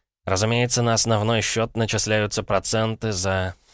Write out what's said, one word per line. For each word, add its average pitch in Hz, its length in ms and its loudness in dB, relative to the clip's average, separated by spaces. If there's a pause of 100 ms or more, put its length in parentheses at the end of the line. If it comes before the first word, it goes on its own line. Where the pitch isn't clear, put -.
(240)
Разумеется, 117 580 2
на 117 120 2
основной 110 460 2
счёт 113 360 -2
начисляются 107 640 0
проценты 110 720 -2
за... 92 420 -2 (200)